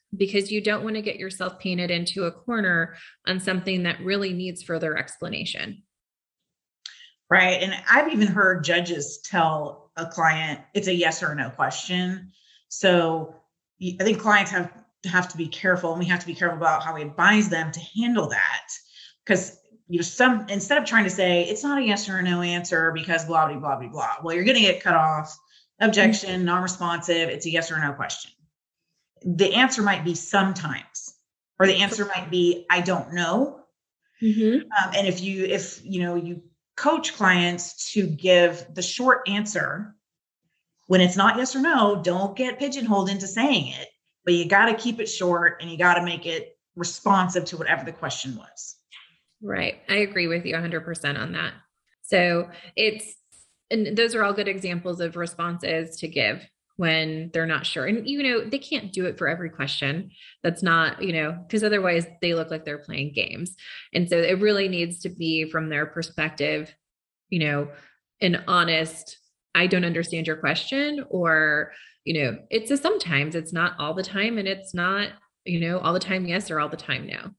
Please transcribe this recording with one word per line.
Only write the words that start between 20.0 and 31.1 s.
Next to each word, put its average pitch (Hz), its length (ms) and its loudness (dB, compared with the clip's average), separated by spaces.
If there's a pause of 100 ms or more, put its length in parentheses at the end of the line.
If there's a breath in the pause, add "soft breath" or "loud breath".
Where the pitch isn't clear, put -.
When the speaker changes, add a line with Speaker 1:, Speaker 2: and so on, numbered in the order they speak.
Speaker 2:
some, 240 460 2
instead 202 300 0
of - 80 0
trying 220 180 4
to 185 60 -2
say, 180 340 2
"It's 208 180 -4
not 285 160 0
a 269 40 2
yes 208 260 0
or 190 100 -4
a 185 40 0
no 175 180 0
answer 175 520 0
because 160 340 -2
blah, 156 220 2
blah, 147 100 -8
blah, 139 200 -4
blah, 127 100 -10
blah," 120 340 -6
well, 165 120 -4
you're 180 100 0
gonna 240 160 4
get 190 220 4
cut 175 120 4
off, 156 420 2 (440 soft breath)
objection, 202 500 4
Speaker 1:
Mm-hmm. 185 140 0
Speaker 2:
non-responsive, 175 840 0
it's - 180 -6
a 165 40 -4
yes 165 200 -2
or 160 80 -4
no 147 140 -2
question. - 380 -8 (920)
The 180 320 2
answer 247 280 4
might 190 220 2
be 175 100 0
"sometimes," 180 1000 -2 (440)